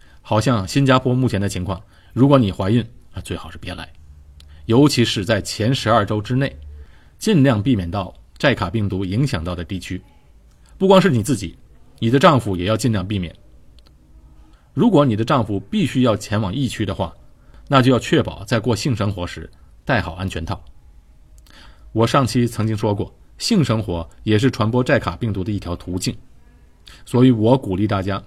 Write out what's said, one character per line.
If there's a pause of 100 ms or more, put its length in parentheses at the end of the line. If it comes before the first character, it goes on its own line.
(220)
好
像
新
加
坡
目
前
的
情
况， (320)
如
果
你
怀
孕， (280)
啊，
最
好
是
别
来。 (720)
尤
其
是
在
前
十
二
周
之
内， (640)
尽
量
避
免
到 (240)
寨
卡
病
毒
影
响
到
的
地
区。 (760)
不
光
是
你
自
己， (400)
你
的
丈
夫
也
要
尽
量
避
免。 (1400)
如
果
你
的
丈
夫
必
须
要
前
往
疫
区
的
话， (540)
那
就
要
确
保
在
过
性
生
活
时 (340)
戴
好
安
全
套。 (1300)
我
上
期
曾
经
说
过， (240)
性
生
活 (160)
也
是
传
播
寨
卡
病
毒
的
一
条
途
径， (880)
所
以
我
鼓
励
大
家